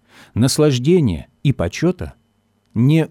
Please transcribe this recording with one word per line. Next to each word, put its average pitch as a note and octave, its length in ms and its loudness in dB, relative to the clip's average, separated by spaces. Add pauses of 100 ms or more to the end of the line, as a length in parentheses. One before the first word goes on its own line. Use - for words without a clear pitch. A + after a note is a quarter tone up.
(340)
наслаждения C3 920 0 (140)
и C#3 100 0
почета, F2 600 -4 (600)
не D3 360 2